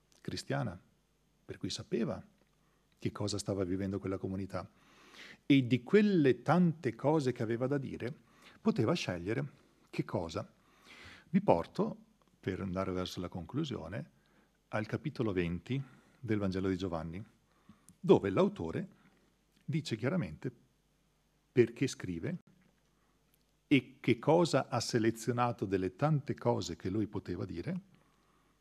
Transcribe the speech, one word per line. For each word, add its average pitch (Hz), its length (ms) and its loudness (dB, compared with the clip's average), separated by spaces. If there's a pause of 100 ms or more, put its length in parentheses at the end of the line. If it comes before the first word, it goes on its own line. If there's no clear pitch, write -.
(200)
cristiana, 127 580 -6 (680)
per - 120 -14
cui 98 120 -6
sapeva 110 520 -4 (800)
che - 140 -4
cosa 101 240 -4
stava 98 260 -2
vivendo 95 340 -2
quella 95 200 -4
comunità. 95 520 -6 (760)
E 139 200 6
di 120 180 0
quelle 190 580 6
tante 160 540 2
cose 143 360 2
che 123 120 -2
aveva 117 220 -2
da 139 120 0
dire, 117 360 -6 (480)
poteva 131 300 2
scegliere 113 600 -2 (380)
che - 140 -4
cosa. 90 420 -4 (840)
Vi 196 100 4
porto, 156 580 2 (440)
per 92 180 -4
andare 95 320 -4
verso 90 300 -6
la 90 80 -6
conclusione, 98 800 -8 (600)
al 107 160 -2
capitolo 113 460 -4
venti 90 500 -2 (380)
del 113 200 -2
Vangelo 95 280 -2
di 95 100 0
Giovanni, 85 460 -6 (760)
dove 165 320 6
l'autore 113 600 0 (720)
dice - 320 -4
chiaramente 127 560 -4 (1000)
perché 127 360 4
scrive 92 500 -6 (1300)
e - 320 2
che - 200 2
cosa 156 500 4
ha 120 100 0
selezionato 120 840 0
delle 92 300 0
tante 143 380 0
cose 104 420 -2
che - 140 -6
lui 104 180 0
poteva 92 380 -6
dire, 87 340 -6 (800)